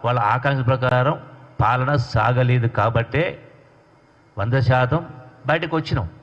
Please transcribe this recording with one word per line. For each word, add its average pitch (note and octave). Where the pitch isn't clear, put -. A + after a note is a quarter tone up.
వాళ్ళ A#2+
ఆకాంక్ష B2+
ప్రకారం B2+
పాలన B2+
సాగలేదు B2
కాబట్టే A#2
వంద A#2
శాతం C3
బయటకు E3
వచ్చినాం. D3